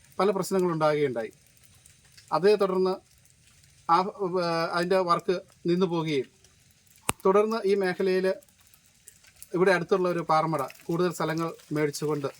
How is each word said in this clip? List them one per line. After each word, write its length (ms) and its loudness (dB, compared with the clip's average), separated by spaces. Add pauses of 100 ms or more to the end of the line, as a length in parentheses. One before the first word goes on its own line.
(180)
പല 180 2
പ്രശ്നങ്ങളുണ്ടാകുകയുണ്ടായി. 960 0 (1040)
അതേ 260 4
തുടർന്ന് 320 0 (960)
ആ, 100 6 (460)
ആ, 40 -2 (280)
അതിൻ്റെ 240 2 (100)
വർക്ക് 260 0 (340)
നിന്നു 220 2
പോവുകയും 360 -2 (1000)
തുടർന്ന് 320 2 (120)
ഈ 20 2 (100)
മേഖലയിൽ 440 0 (1300)
ഇവിടെ 200 4
അടുത്തുള്ള 380 0
ഒരു 160 -4
പാറമട 320 0 (240)
കൂടുതൽ 300 -2
സ്ഥലങ്ങൾ 320 -4 (280)
മേടിച്ചുകൊണ്ട് 520 -2 (120)